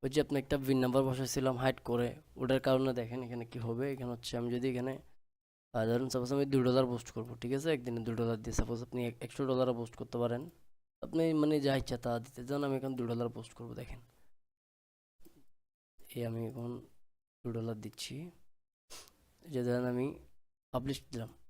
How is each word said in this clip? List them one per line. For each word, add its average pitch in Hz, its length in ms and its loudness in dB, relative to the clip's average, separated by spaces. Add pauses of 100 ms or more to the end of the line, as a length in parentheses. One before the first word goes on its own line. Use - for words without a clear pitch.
ওই 135 60 0
যে 143 120 4
আপনি 143 180 2
একটা 139 180 0
ভিন 135 220 4
নাম্বার 127 240 6
বসাইছিলাম 131 540 2
হাইড 131 260 2
করে, 120 380 0 (140)
ওটার 131 240 2
কারণে 131 340 4
দেখেন 120 300 -4
এখানে 120 220 -6
কি 120 140 -10
হবে। 117 340 -2
এখানে 127 180 -4
হচ্ছে 120 260 -6
আমি 120 140 0
যদি 123 180 0
এখানে, 127 300 -2 (760)
আহ, 110 120 2
ধরুন 120 240 2
সাপোজ 123 240 0
আমি 139 120 4
দুই 135 180 4
ডলার 127 220 6
পোস্ট 120 260 -4
করবো, 120 240 -8
ঠিক 120 180 -4
আছে? 151 200 2
একদিনে 120 260 -2
দুই 113 160 -2
ডলার 117 220 0
দিয়ে 113 160 -6
সাপোজ 113 280 0
আপনি 123 260 -4
এক-, 120 160 -8
একশো 135 240 -4
ডলারও 127 260 4
পোস্ট 117 220 -6
করতে - 220 -8
পারেন। 120 320 0 (520)
আপনি 160 320 2
মানে 151 280 4
যা 139 140 4
ইচ্ছা 127 220 -2
তা 117 220 0
দিতে 120 280 -12
চান। 143 160 -2
আমি 139 120 0
এখন 131 200 -2
দুই 123 120 -2
ডলার 117 220 0
পোস্ট 113 240 -12
করবো, 117 200 -12
দেখেন। 120 280 -10 (2250)
এই 120 100 -4
আমি 113 220 -4
এখন 120 400 -6 (560)
দুই 120 100 -4
ডলার 113 280 -4
দিচ্ছি। 131 500 -10 (1120)
এই - 100 -14
যে 127 120 0
ধরেন 123 220 2
আমি 123 340 0 (520)
পাবলিশ 131 300 -2 (100)
দিলাম। 117 220 -6 (160)